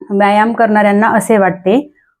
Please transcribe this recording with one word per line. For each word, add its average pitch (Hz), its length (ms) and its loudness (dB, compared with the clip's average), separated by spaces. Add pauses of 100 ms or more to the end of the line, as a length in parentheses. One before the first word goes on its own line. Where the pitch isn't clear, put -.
(100)
व्यायाम 208 420 0
करणाऱ्यांना 214 560 0
असे 226 300 0
वाटते, 190 540 -2 (280)